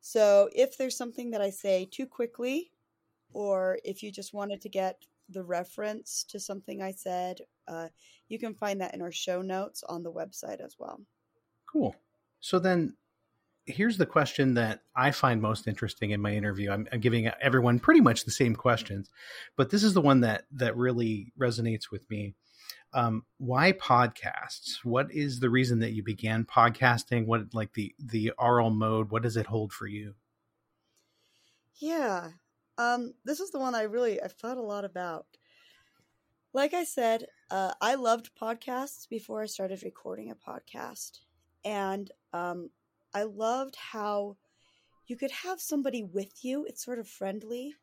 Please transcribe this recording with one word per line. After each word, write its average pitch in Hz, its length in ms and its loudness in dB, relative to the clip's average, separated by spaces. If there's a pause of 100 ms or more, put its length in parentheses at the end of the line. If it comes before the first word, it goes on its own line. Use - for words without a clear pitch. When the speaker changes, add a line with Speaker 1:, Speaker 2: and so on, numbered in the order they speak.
Speaker 1:
So 202 540 6
if 269 200 4
there's 262 220 -2
something 240 340 -8
that 214 100 -2
I 196 100 0
say 190 340 0
too 262 220 -8
quickly, 247 640 -4 (600)
or 190 540 0
if 196 160 -8
you 208 100 -10
just 196 220 -14
wanted 202 280 -6
to 214 80 -12
get 190 340 -4 (260)
the 185 140 -10
reference 180 880 -6
to 208 100 -10
something 196 420 -10
I 190 100 -6
said, 180 460 -6 (300)
uh, 165 200 -10 (400)
you 226 120 -8
can 226 140 -6
find 196 280 -4
that 180 120 -6
in 185 80 -10
our 175 100 -8
show 180 300 -4
notes 190 460 -6
on 170 160 -8
the 170 80 -8
website 170 500 -10
as - 180 -16
well. - 220 -14 (680)
Speaker 2:
Cool. 226 240 0 (440)
So - 200 0
then 175 360 2 (720)
here's 202 320 0
the 175 80 4
question 135 500 4
that 110 260 0 (140)
I 131 160 4
find 123 300 2
most 107 260 0
interesting 104 440 -2
in 101 100 0
my 104 120 0
interview. 104 380 0
I'm, 104 200 -2
I'm 117 100 -2
giving 113 280 4 (120)
everyone 123 380 6
pretty 320 220 10
much 123 220 6
the - 80 -4
same 120 240 4
questions, 104 540 0 (480)
but 131 120 2
this 202 140 2
is 214 100 6
the 180 80 6
one 139 200 8
that, 110 300 2
that 123 260 0
really 117 640 0
resonates 113 520 0
with - 180 -12
me. 104 240 -6 (600)
Um, 117 320 0 (120)
why 135 360 4
podcasts? - 1080 0
What 123 280 0
is 143 280 -4
the 127 100 2
reason 123 300 4
that 113 120 0
you 107 120 -4
began 110 420 -2
podcasting? 120 800 4
What, 113 280 0
like, 110 200 -6
the, 104 260 -6
the 113 380 -2
aural 120 320 6
mode, 110 420 0
what 113 120 0
does 117 140 -2
it 107 80 -2
hold 107 280 -4
for 107 140 -12
you? 104 280 -12 (1600)
Speaker 1:
Yeah. 247 520 -2 (480)
Um, 240 360 0 (120)
this 302 160 -4
is 392 100 -8
the - 80 -6
one 254 160 -2
I 220 80 0
really, 214 380 -2
I've 185 120 -8
thought 247 240 -8
a 247 40 -8
lot 208 240 -6
about. 175 400 -8 (1300)
Like 285 200 2
I 349 120 0
said, 233 420 0 (240)
uh, 190 300 -2
I 233 140 2
loved 233 360 0 (100)
podcasts 247 680 -8
before 220 320 -8
I 220 40 -6
started 190 380 -8
recording 214 480 -12
a 214 40 -14
podcast. - 840 -14 (460)
And, 196 440 -4 (220)
um, 175 380 -6 (440)
I 202 100 -2
loved 226 520 -4
how 208 600 -6 (680)
you 240 120 -10
could 269 140 -4
have 359 280 -8
somebody 269 420 -4
with 196 440 -8
you. 269 200 -4
It's - 200 -12
sort 247 120 -8
of 214 120 -12
friendly. 220 720 -10